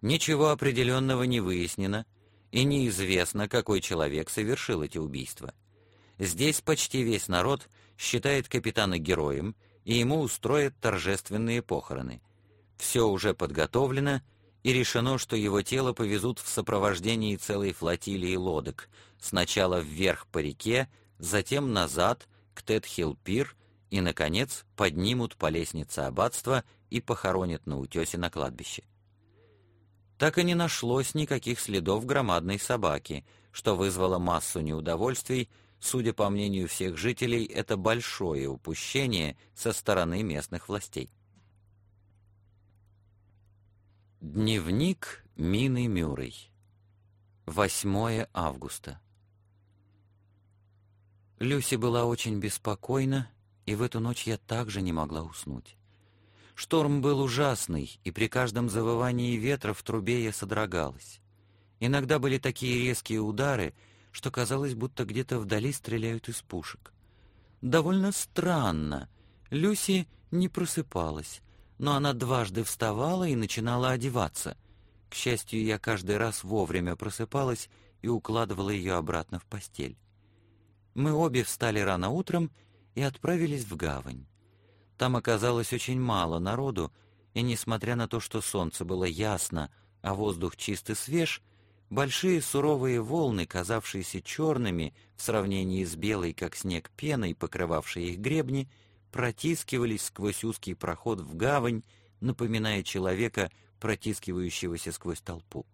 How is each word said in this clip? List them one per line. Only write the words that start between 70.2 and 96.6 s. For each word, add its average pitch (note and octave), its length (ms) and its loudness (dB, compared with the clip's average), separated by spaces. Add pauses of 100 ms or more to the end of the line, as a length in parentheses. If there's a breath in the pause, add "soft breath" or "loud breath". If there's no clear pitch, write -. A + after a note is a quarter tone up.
не F3+ 180 2
просыпалась, D#2+ 920 -4 (360 soft breath)
но C#3+ 180 2
она C#3+ 180 2
дважды A#2 500 0
вставала C#3 640 0
и C#3+ 80 2
начинала A#2+ 560 0
одеваться. A#2+ 640 -2 (520 soft breath)
К - 40 -16
счастью, A2+ 500 -2
я A2 140 2
каждый G2+ 400 0
раз A2+ 260 -2
вовремя F2+ 520 0
просыпалась A#2+ 760 -4 (320 soft breath)
и A#2+ 60 -4
укладывала G#2+ 640 0
её F#2 260 0
обратно E2 400 -2
в - 80 -10
постель. C2+ 520 -10 (960 soft breath)
Мы D3 180 0
обе D3+ 300 4
встали G#2+ 360 0
рано F#2+ 300 2
утром E3+ 420 0 (440 soft breath)
и B2 60 -2
отправились D3 640 0
в F#2 140 -8
гавань. C2+ 500 -6 (720 soft breath)
Там B2+ 180 2
оказалось A#2 560 2
очень B2+ 280 -2
мало F2+ 400 2
народу, G2+ 520 -2 (420 soft breath)
и A#2 80 -2
несмотря A#2 540 0
на A#2 140 -2
то, A#2+ 100 -2
что G#2+ 220 -4
солнце F2+ 420 -2
было F#2 220 -2
ясно, F2 640 -2 (300 soft breath)
а G2 120 -2
воздух F#2+ 440 -2
чист - 320 -6
и A2 60 -2
свеж, D#3+ 460 -2 (480 soft breath)
большие C#3 520 2
суровые C3+ 600 2
волны, A#2+ 440 0
казавшиеся F#2+ 760 -4
чёрными A#2 720 0 (220 soft breath)
в - 60 -14
сравнении F#2+ 640 0
с E2 100 -8
белой, F2+ 380 -2
как E2+ 220 -6
снег, F2 420 -4